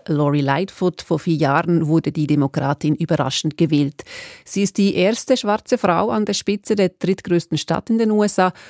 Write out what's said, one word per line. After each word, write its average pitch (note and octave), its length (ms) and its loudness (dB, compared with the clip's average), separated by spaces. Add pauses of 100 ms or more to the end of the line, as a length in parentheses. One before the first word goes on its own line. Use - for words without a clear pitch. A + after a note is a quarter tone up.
Lori D3 320 2
Lightfoot, E3 640 -2
vor D#3+ 180 -2
vier E3 160 0
Jahren D#3+ 520 2
wurde D#3 260 0
die D3+ 140 -2
Demokratin C#3+ 680 0
überraschend D3+ 640 -2
gewählt. D3 480 0 (400)
Sie G3 180 -2
ist - 140 -2
die G3+ 180 2
erste A3 400 2
schwarze G#3+ 420 -2
Frau F#3+ 340 0
an A3 120 0
der G3+ 100 -2
Spitze G3+ 440 -2
der F#3 200 2
drittgrößten F3 600 -2
Stadt - 320 -4
in A3+ 80 2
den A3+ 140 0
U G#3 120 2
S G3+ 160 0
A F#3 140 2 (160)